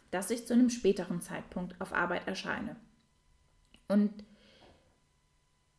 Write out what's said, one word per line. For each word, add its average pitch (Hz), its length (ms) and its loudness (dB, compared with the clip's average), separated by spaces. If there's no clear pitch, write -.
dass 185 180 -2
ich 233 160 -4
zu 247 80 0
einem 240 160 8
späteren 185 520 0
Zeitpunkt 180 580 -8
auf 185 140 -6
Arbeit 180 340 0
erscheine. - 480 -6
Und 208 360 2